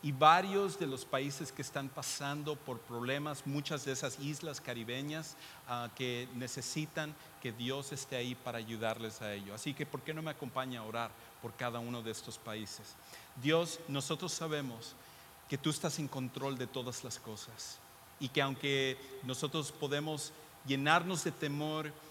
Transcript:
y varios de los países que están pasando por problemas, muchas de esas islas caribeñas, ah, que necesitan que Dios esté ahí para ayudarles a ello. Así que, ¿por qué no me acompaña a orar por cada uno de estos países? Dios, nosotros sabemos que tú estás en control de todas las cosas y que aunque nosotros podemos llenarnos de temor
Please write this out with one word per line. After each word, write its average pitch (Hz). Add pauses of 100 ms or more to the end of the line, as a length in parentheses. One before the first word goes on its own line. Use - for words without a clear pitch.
y 143
varios 185
de 170
los 135
países 139
que 135
están 139
pasando 147
por 127
problemas, 135
muchas 143
de 135
esas 131
islas 147
caribeñas, 135 (320)
ah, 120
que 123
necesitan 147 (260)
que 120
Dios 127
esté 135
ahí 123
para 117
ayudarles 113
a 104
ello. 101
Así 139
que, 143
¿por -
qué 156
no 160
me 156
acompaña 131
a -
orar 113 (320)
por 113
cada 120
uno 117
de 110
estos -
países? - (460)
Dios, 160
nosotros 143
sabemos 139 (560)
que 139
tú 151
estás 151
en 151
control 131
de 123
todas 123
las 117
cosas - (400)
y 135
que 147
aunque 135 (260)
nosotros 143
podemos 147 (340)
llenarnos 156
de 165
temor 151 (200)